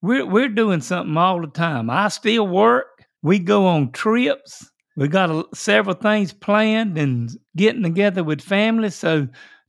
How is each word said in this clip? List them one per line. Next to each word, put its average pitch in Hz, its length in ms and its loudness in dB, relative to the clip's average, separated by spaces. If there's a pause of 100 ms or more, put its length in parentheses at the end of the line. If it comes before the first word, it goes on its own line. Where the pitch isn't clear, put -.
we're, 247 260 -2
we're 233 220 2
doing 208 320 0
something 175 360 -4
all 180 240 2
the 165 60 -8
time. 143 440 -4
I 190 180 0
still 214 400 -2
work. 226 560 0 (180)
We 185 160 2
go 196 280 2
on 147 260 2
trips. - 760 -4 (280)
We 139 100 0
got 175 240 2
a, 160 140 -4 (100)
several 202 400 0
things 208 380 0
planned 214 680 0
and 123 320 -2 (260)
getting 208 280 2
together 180 400 0
with 151 180 -4
family. 214 480 0
So 156 380 -2 (400)